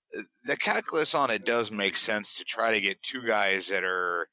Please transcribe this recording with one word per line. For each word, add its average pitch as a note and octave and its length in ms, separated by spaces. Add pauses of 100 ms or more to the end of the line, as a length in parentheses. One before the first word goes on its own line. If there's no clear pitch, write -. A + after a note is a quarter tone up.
(180)
uh, A2 60 (200)
the C#3 140
calculus G#3 580
on C#3 140
it G#2 160
does A#2 260
make G2 240
sense G#2 400
to - 80
try A2+ 300
to G#2+ 80
get G2 220
two - 180
guys G2 460
that F#2 160
are F2+ 500